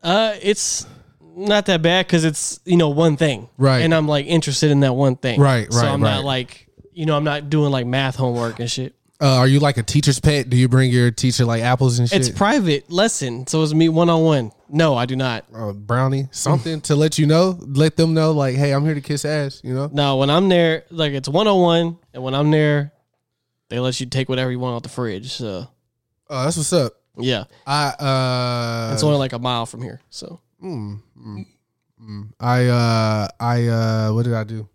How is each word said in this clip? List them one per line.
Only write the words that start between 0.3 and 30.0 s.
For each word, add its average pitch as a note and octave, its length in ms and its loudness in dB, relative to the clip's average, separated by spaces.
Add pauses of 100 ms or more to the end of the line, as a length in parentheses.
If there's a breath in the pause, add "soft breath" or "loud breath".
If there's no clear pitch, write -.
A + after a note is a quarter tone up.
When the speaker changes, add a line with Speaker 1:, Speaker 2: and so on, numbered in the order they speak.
Speaker 1:
it's - 460 -2 (480 loud breath)
not G3+ 320 0
that F3 160 2
bad F3+ 240 2
'cause E3+ 160 2
it's, - 420 -4
you F3+ 120 4
know, E3 120 4
one D3+ 260 2
thing. C3+ 320 -2 (100)
Speaker 2:
Right. C3 260 4
Speaker 1:
And E3 100 4
I'm, D#3 140 2
like, D3 180 0
interested D3+ 460 0
in C#3+ 100 4
that C3 120 2
one C3 220 2
thing. B2+ 240 -2
Speaker 2:
Right, C3 320 4
Speaker 1:
So A#2 100 2
Speaker 2:
right, A#2 80 2
Speaker 1:
I'm - 120 0
not, C3+ 160 2
Speaker 2:
right. C3+ 80 -4
Speaker 1:
like, C3 420 -6 (260)
you E3 120 -6
know, D#3 100 2
I'm D3 80 0
not D3 280 -4
doing, D3 200 2
like, B2+ 140 -2
math C3 300 -2
homework A#2+ 440 -2
and A#2 100 -4
shit. - 260 -8 (260)
Speaker 2:
Uh, C3+ 160 4
are B2+ 100 6
you, C3+ 120 6
like, C#3+ 180 2
a A#2 60 -2
teacher's C#3+ 360 0
pet? C#3+ 300 2
Do B2 80 2
you B2+ 100 4
bring C3 240 4
your A#2+ 200 4
teacher, B2 340 0
like, A#2 160 -2
apples B2 380 2
and A#2+ 100 2
shit? - 100 2
Speaker 1:
It's B2+ 100 0
private G3 640 0
lesson, C#3 540 -2
so D#3+ 160 0
it's D3+ 120 0
me D#3+ 140 4
one-on-one. D#3+ 640 2 (160)
No, D3+ 280 2
I A#2+ 100 0
do C3 100 -4
not. C3 300 -4 (100)
Speaker 2:
Uh, G#2+ 180 -8
brownie, B2+ 580 -2
something D3+ 500 -2
to - 140 0
let D3+ 240 2
you D3+ 80 4
know, F3 340 2
let C#3+ 360 0
them D#3+ 180 2
know, D#3+ 160 2
like, C#3 240 0
"Hey, C#3+ 180 2
I'm C#3 100 0
here D#3 120 0
to C#3+ 60 -6
kiss C#3+ 240 -6
ass," D3 380 -4
you B2 120 -6
know? C#3 180 -4
Speaker 1:
No, C#3 240 0
when C#3 140 2
I'm F#3 180 4
there, E3+ 400 2
like, D#3 240 -2
it's C#3 160 -6
one-on-one, E3+ 680 2 (180)
and B2+ 80 -12
when C3 100 -4
I'm D3 160 2
there, D3 440 2 (760)
they A#2 100 -6
let B2+ 200 -2
you C3 80 -8
take C3 200 -4
whatever C3 240 -2
you B2 80 -6
want B2 160 -6
out A#2 80 -8
the - 60 -12
fridge, A2+ 440 -8
so. G#2+ 340 -8 (640)
Speaker 2:
Oh, C3 160 -6
that's E3+ 120 -2
what's D3+ 160 -4
up. C#3 200 0 (240)
Speaker 1:
Yeah. A#2+ 260 -2 (240 soft breath)
Speaker 2:
I, C#3+ 220 -2
uh, B2 1040 -4
Speaker 1:
It's - 100 -2
only, D3 140 2
like, C3 160 -4
a A#2+ 60 -8
mile A#2+ 260 -4
from A2+ 180 -16
here, - 260 -14